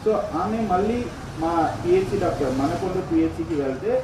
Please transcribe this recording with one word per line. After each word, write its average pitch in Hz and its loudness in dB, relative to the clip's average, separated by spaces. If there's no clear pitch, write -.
So 214 2
ఆమె 214 -2
మళ్ళీ 220 2
మా 165 0
పిహెచ్సి 180 2
డాక్టర్ 175 0
మనకొండ 277 0
పిహెచ్సికి 160 0
వెళ్తే 135 -2